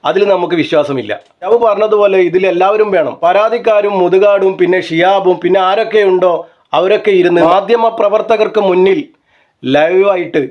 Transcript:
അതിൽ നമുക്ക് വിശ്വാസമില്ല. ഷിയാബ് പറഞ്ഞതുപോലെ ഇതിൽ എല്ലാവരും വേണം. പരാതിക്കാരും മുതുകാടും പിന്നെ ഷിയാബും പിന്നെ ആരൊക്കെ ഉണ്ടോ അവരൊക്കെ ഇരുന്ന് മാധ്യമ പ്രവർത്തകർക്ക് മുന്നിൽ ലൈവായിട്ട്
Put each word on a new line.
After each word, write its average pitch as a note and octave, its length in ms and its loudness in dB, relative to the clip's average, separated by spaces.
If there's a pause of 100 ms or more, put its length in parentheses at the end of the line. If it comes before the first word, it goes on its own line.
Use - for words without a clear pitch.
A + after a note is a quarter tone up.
അതിൽ G3 140 0 (100)
നമുക്ക് F3 300 -2
വിശ്വാസമില്ല. B2+ 500 -4 (240)
ഷിയാബ് G#3+ 280 -2
പറഞ്ഞതുപോലെ G3+ 540 0 (100)
ഇതിൽ F#3 240 0
എല്ലാവരും G3+ 420 0
വേണം. C#3+ 200 -2 (100)
പരാതിക്കാരും G#3 680 0 (100)
മുതുകാടും F#3+ 580 2
പിന്നെ F3+ 180 0 (100)
ഷിയാബും F3+ 540 0
പിന്നെ F#3 260 2
ആരൊക്കെ G#3+ 320 0 (100)
ഉണ്ടോ F3+ 220 2 (460)
അവരൊക്കെ G3+ 420 0
ഇരുന്ന് E3+ 300 2
മാധ്യമ G#3+ 360 0 (120)
പ്രവർത്തകർക്ക് G#3+ 720 0
മുന്നിൽ F#3 300 2 (760)
ലൈവായിട്ട് F3 760 0